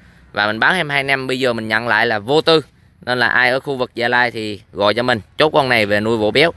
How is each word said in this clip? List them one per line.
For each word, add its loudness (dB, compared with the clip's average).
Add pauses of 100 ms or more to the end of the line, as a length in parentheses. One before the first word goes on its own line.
(320)
Và 0
mình -4
bán 2
hai -2
mươi -6
hai 0
năm, -2
bây -4
giờ 0
mình -6
nhận 0
lại 2
là -2
vô 0
tư. 2 (400)
Nên -4
là 2
ai 2
ở 0
khu -6
vực -6
Gia -2
Lai 0
thì -8 (100)
gọi 0
cho -2
mình, 0 (160)
chốt 2
con 2
này 2
về 0
nuôi 0
vỗ 0
béo 2